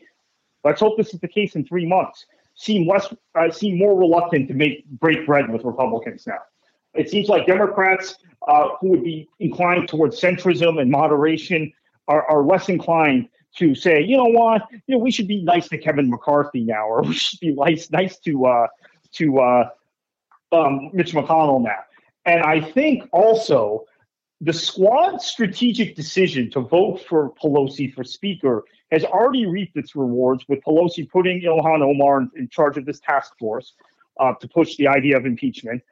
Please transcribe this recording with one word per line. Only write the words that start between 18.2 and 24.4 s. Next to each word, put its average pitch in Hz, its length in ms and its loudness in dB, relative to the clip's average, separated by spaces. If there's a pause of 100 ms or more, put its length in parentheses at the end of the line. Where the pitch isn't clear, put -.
uh, 120 220 2 (460)
to, 139 280 0
uh, 123 300 2 (800)
um, 143 400 0
Mitch 175 220 -4
McConnell 147 480 2
now." 104 180 -4 (460)
And 170 160 4
I 156 180 2
think 269 520 -2
also 170 720 2 (560)